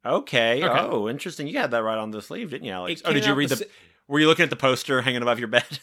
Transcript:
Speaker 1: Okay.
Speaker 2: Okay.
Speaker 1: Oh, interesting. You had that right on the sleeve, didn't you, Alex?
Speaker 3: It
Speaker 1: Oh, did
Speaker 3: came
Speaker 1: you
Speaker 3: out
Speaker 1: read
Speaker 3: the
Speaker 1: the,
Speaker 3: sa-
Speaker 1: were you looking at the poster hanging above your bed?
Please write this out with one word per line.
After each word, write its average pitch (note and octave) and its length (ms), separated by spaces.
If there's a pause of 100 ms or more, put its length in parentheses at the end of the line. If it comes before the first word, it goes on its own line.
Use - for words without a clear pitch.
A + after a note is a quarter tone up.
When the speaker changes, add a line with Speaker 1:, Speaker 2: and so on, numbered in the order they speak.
Speaker 1:
Okay. C3 600
Speaker 2:
Okay. C3+ 160
Speaker 1:
Oh, G#2+ 280
interesting. C#3+ 400
You B3+ 100
had D#3 120
that A#2 140
right A2 140
on G#2+ 120
the G#2+ 120
sleeve, F#3 280
didn't B2+ 160
you, G2+ 60
Alex? F#2 280
Speaker 3:
It - 80
Speaker 1:
Oh, D#3+ 40
did C#3+ 100
Speaker 3:
came C#3+ 60
Speaker 1:
you C#3+ 40
Speaker 3:
out C#3 60
Speaker 1:
read C#3+ 120
Speaker 3:
the C3+ 60
Speaker 1:
the, - 80
Speaker 3:
sa- - 60 (380)
Speaker 1:
were C#3+ 120
you D#3 60
looking D#3+ 180
at C3+ 60
the - 60
poster B2+ 460
hanging B2 200
above A#2+ 160
your A#2+ 100
bed? A#2+ 340